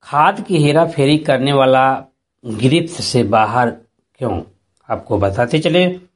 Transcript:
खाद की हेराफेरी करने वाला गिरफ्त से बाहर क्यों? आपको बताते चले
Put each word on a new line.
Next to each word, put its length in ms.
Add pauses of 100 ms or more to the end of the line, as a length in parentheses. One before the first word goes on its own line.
खाद 380
की 180
हेराफेरी 600
करने 340
वाला 520 (420)
गिरफ्त 540
से 220
बाहर 480 (480)
क्यों? 240 (480)
आपको 280
बताते 400
चले 300 (280)